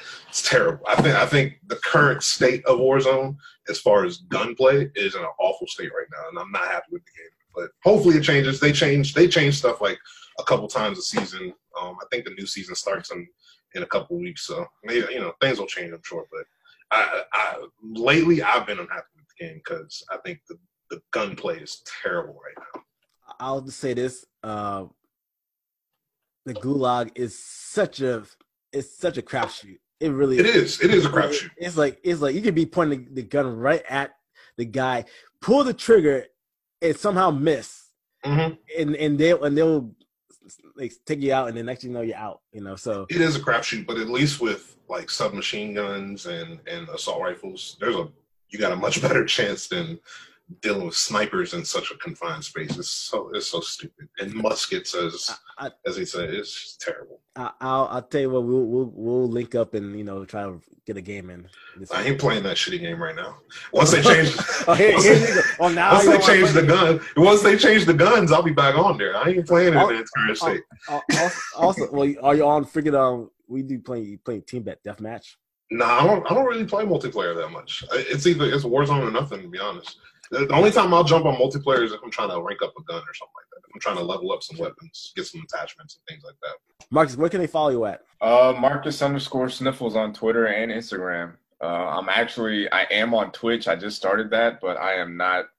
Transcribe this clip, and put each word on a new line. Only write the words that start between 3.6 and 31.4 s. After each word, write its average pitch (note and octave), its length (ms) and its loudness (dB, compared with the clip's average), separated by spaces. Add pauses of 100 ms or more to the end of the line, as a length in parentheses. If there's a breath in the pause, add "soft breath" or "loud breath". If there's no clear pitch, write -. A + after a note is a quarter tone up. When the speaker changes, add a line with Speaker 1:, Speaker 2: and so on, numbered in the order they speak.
Speaker 1:
as - 120 -6
far G2+ 240 4
as F2 140 -6
gunplay, C3 760 2
is G2 220 -4
in F2+ 60 -6
an D#2+ 60 -6 (120)
awful - 260 -2
state - 260 -10
right E3 200 -8
now, D#3+ 160 -14
and F3 100 -12
I'm F#3+ 140 -12
not F3+ 180 -4
happy F3 220 -6
with F3 120 -12
the - 60 -20 (100)
game. - 100 -20 (240)
But F3 160 -10 (120)
hopefully F3 340 6
it D3 60 2
changes. C#3 380 2
They D3 120 4
change, C#3+ 420 2
they E3+ 120 8
change C#3+ 320 2
stuff, A2+ 220 0
like, G2 180 -2 (400 loud breath)
a - 60 -10
couple G#2+ 240 0
times G#2 300 -4
a - 40 -10
season. F#2 500 -6 (280)
Um, F2+ 200 -10
I - 120 -16
think A#2+ 120 -4
the G2 140 -12
new G2 80 -10
season F2+ 300 -10
starts F2 340 -6
in, - 160 -12 (480 soft breath)
in F3+ 80 -8
a E3+ 40 -8
couple F#3+ 320 -4
weeks, F3 280 -10
so E3+ 200 -8 (180)
maybe, A#2+ 280 -2
you B2+ 80 -6
know, F2+ 200 -6
things C3 180 0
will G2 80 -6
change, E3+ 260 -10
I'm E3 120 -16
sure. - 260 -12
But - 140 -12 (480 soft breath)
I, G#2+ 300 0 (100)
I, - 340 -4 (160)
lately, D3 600 2
I've D#3 240 0
been G3+ 120 -6
unhappy F3 280 -12 (100)
with D3+ 100 -20 (100)
the F3 100 -16
game D#3+ 180 -18
'cause D#3+ 460 -12
I - 80 -10
think F3 300 -14
the, - 80 -18 (340)
the - 100 -14 (100)
gunplay F#3+ 480 -6
is - 240 -18 (200)
terrible E3+ 320 -6
right - 300 -20 (100)
now. - 80 -16 (580)
Speaker 2:
I'll C3+ 220 -6
just C3 180 -16
say B2+ 140 -2
this: B2+ 320 -6 (160)
uh, G#2 420 -6 (1600)
the B2+ 100 -10
gulag B2 600 -2
is A#2+ 240 -8
such - 640 -6
a, B2 240 -4 (480)
it's C#3 240 -8
such F3 220 -4
a A2 40 -6
crapshoot. G#2+ 560 -8 (220)
It D#3 100 0
really C#3 280 2
Speaker 1:
It F3+ 80 6
is. - 340 2
It G3+ 120 6
is F3 120 6
a C#3+ 40 2
Speaker 2:
it, - 60 -4
Speaker 1:
crapshoot. - 420 0